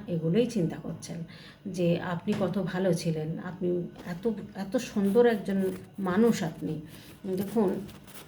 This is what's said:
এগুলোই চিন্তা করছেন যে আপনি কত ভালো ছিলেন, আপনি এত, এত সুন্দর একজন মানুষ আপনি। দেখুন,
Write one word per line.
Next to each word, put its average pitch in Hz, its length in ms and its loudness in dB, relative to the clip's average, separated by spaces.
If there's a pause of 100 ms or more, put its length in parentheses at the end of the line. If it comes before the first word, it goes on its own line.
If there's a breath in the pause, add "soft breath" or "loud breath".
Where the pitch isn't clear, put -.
এগুলোই 175 400 2
চিন্তা 160 300 0
করছেন - 420 -10 (480 loud breath)
যে 170 340 2
আপনি 185 400 -2
কত 196 180 0
ভালো 180 360 2
ছিলেন, 160 340 0 (100)
আপনি 180 300 -4 (380)
এত, 175 180 -8 (300)
এত 196 220 -4
সুন্দর 226 500 4
একজন 196 320 2 (400)
মানুষ 196 440 4
আপনি। 156 320 -4 (520 loud breath)
দেখুন, 196 420 0 (600)